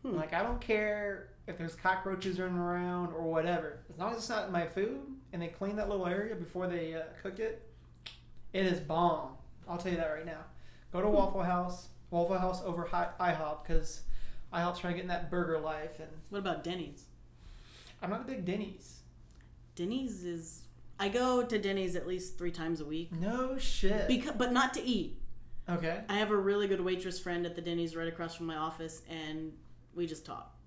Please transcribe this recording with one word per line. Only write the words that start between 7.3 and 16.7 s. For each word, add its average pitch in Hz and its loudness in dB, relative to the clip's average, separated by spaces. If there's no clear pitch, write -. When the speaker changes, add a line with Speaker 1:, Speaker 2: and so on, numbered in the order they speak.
Speaker 2:
it, 226 -4
it 190 4
is 180 4
bomb. 160 4
I'll 175 -4
tell 180 -2
you 175 2
that 160 0
right 160 -4
now. 160 -8
Go 180 0
to 202 4
Speaker 1:
Hmm. 208 6
Speaker 2:
Waffle 190 6
House. 180 0
Waffle 175 4
House 208 0
over 170 -2
Hi-, 175 0
I 180 4
hop, 156 -4
'cause 156 4
I 175 2
hop's 175 0
trying 175 0
to 170 0
get 185 -4
in 180 -6
that 175 0
burger 165 2
life. 156 -4
And 160 -10
Speaker 1:
What 202 -2
about 185 -2
Denny's? 170 -6